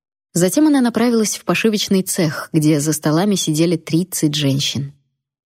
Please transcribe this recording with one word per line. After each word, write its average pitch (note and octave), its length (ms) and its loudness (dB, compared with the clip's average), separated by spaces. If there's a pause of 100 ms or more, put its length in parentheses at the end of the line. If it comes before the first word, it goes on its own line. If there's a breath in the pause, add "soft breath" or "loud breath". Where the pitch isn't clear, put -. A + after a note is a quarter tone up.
(340)
Затем F#3 340 2
она C#4+ 140 4
направилась A#3 540 0
в - 100 -14
пошивочный F#3+ 580 0
цех, - 500 -4
где D#3 260 4
за D3+ 140 0
столами E3+ 420 0
сидели E3 400 0
тридцать D#3+ 600 -2
женщин. C#3 580 -2 (540)